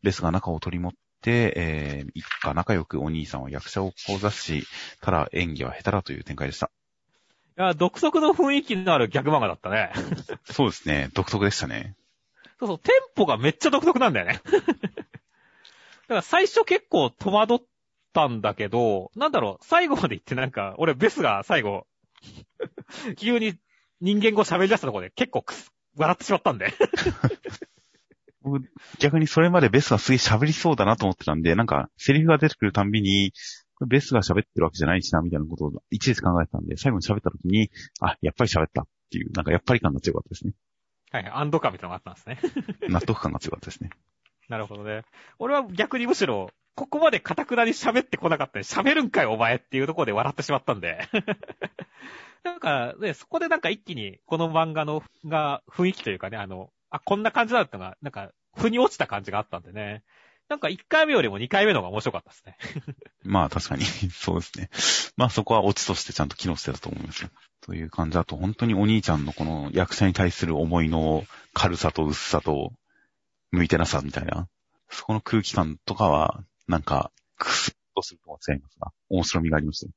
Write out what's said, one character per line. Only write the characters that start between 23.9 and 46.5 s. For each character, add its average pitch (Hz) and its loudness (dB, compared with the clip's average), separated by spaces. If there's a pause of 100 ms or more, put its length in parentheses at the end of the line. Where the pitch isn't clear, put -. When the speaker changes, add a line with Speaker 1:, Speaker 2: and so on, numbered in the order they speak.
Speaker 2:
人 202 2
間 214 4
語 208 2
喋 170 2
り 196 4
出 220 4
し - -4
た 147 -4
と 113 -2
こ 101 -4
ろ 90 -6
で - -14
結 - -2
構 - -2
く - -12
す、 - -18 (240)
笑 156 2
っ - -20
て - -16
し - -4
ま 185 4
っ - -2
た 143 2
ん 110 -6
で。 - -2 (800)
<laughs> - -20
Speaker 1:
僕、 135 -4 (320)
逆 147 4
に 156 4
そ - 4
れ 175 6
ま 175 6
で 120 6
ベ 131 6
ス - -4
が 107 4
す - 2
げ 127 8
え - 2
喋 110 4
り 156 2
そ 165 2
う - 4
だ 104 4
な 110 6
と 110 -2
思 92 2
っ - -2
て - -16
た 76 0
ん 80 -2
で、 82 6
な 117 6
ん - -6
か、 71 0
セ - 4
リ 151 6
フ 165 4
が 151 8
出 151 4
て - -2
く 117 0
る 98 4
た 101 2
ん 101 2
び 107 2
に、 98 4 (420)
こ - -6
れ 120 -4
ベ 123 6
ス - -2
が 110 6
喋 95 2
っ - -6
て - -6
る 82 6
わ 82 2
け - -14
じ 80 0
ゃ - 4
な 85 4
い 87 0
し - -4
な、 78 4
み 85 -2
た 85 -2
い - 0
な 76 -2
こ 82 -10
と 76 -4
を - -8
一 120 0
時 - -2
考 87 4
え 80 2
て - -12
た - -4
ん 80 -8
で、 - -6
最 135 0
後 95 0
に - -4
喋 104 0
っ - -4
た 90 -2
時 - -6
に、 104 2 (300)
あ、 - -2
や 78 0
っ - -16
ぱ 120 2
り - -2
喋 80 2
っ 78 -2
た 69 -2
っ - -12 (240)
て 87 -6
い 82 -6
う、 - -10
な 85 -2
ん - -6
か 82 0
や 87 4
っ - 0
ぱ 127 2
り 117 2
感 73 0
が 69 -4
強 - -2
か - -4
っ - -16
た - -20
で 87 -10
す - -8
ね。 101 -4 (580)
Speaker 2:
は 127 -6
い、 95 -10
安 147 -4
堵 156 2
感 113 0
み 92 -18
た 90 -12
い - -10
な 90 -8
の 92 -12
が - -16
あ - -16
っ - -20
た - -16
ん 127 -8
で - -20
す 330 -4
ね。 - -6
Speaker 1:
<laughs> 202 -10
納 87 2
得 110 -2
感 - -6
が - -8
強 - -8
か - -10
っ - -20
た - -18
で - -14
す - -14
ね。 90 -10 (600)
Speaker 2:
な 113 -6
る 107 -6
ほ 101 -16
ど 104 -14
ね。 107 -8 (360)
俺 269 -2
は 277 0
逆 208 -2
に 240 -2
む - 2
し 202 0
ろ、 101 -4 (280)